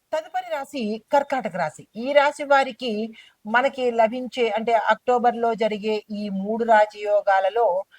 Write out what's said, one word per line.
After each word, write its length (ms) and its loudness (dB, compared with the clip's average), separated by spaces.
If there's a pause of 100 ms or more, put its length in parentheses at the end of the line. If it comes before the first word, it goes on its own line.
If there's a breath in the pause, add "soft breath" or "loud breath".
(160)
తదుపరి 400 -8
రాశి 480 -8 (100)
కర్కాటక 420 -2
రాశి. 400 -6
ఈ 160 -6
రాశి 320 2
వారికి 720 0 (320 loud breath)
మనకి 460 0
లభించే, 580 0
అంటే 240 -2
అక్టోబర్లో 800 2
జరిగే 580 -2
ఈ 180 -8
మూడు 360 -4
రాజయోగాలలో 1160 2 (160 soft breath)